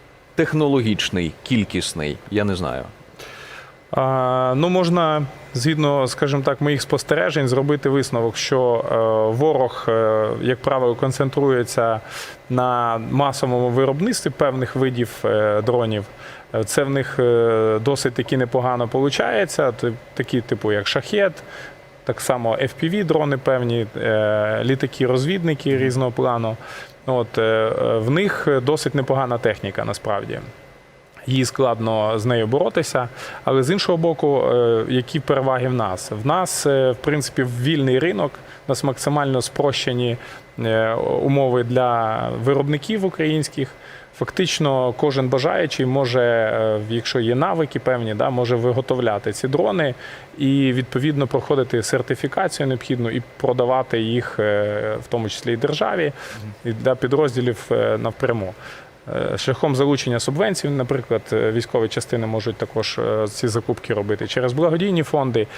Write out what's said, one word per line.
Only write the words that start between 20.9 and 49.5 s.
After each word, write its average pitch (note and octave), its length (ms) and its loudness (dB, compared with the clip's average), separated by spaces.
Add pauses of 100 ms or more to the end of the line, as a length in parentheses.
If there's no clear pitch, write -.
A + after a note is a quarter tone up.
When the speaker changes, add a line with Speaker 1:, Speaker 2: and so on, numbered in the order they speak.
Speaker 2:
так - 160 -4
само A#2+ 340 0
F C3 160 -2 (120)
P E3 80 0
V-дрони D#3 460 0
певні, B2 500 0 (100)
е, G#2+ 680 0
літаки-розвідники C3+ 1080 0
Speaker 1:
Мгм. C3+ 80 2
Speaker 2:
різного B2+ 320 0
плану. A#2 460 -2 (500)
От, B2 320 -2
е, A2+ 40 2
е, A2+ 560 2
в A2+ 120 0
них F3+ 380 0 (140)
досить D3 320 0
непогана C3 440 0
техніка, A2 460 -2
насправді. A2 540 -4 (880)
Їй C3 180 2
складно A2+ 720 0
з G#2+ 60 -4
нею A#2 220 2
боротися. C#3+ 640 0 (360)
Але C3+ 180 4
з B2+ 80 0
іншого F#3 280 2
боку, D#3 440 2
е, A#2+ 460 4
які B2+ 320 0
переваги C3 480 2
в B2+ 40 0
нас? G#2 380 -2 (120)
В A#2 40 -2
нас, E3+ 400 0
е, C3+ 240 4
в A#2+ 60 0
принципі, C#3+ 500 -2 (140)
вільний C3 380 2
ринок, E3+ 340 0 (340)
у - 40 -2
нас B2+ 140 -2
максимально C#3 580 0
спрощені, B2 720 0 (420)
е, A2+ 360 2
умови C3+ 720 2
для A#2 640 2 (160)
виробників C#3+ 600 0
українських. D#3 640 -2 (500)
Фактично, C3+ 800 0
кожен C3+ 320 2
бажаючий C#3+ 580 0
може, B2+ 340 2
е, A2+ 600 2 (100)
якщо A#2 300 -2
є A#2 140 2
навики D#3+ 440 0
певні, A#2+ 360 -2
да, B2+ 160 0
може B2 260 0
виготовляти A#2 760 0
ці - 160 -4
дрони E3 460 0 (440)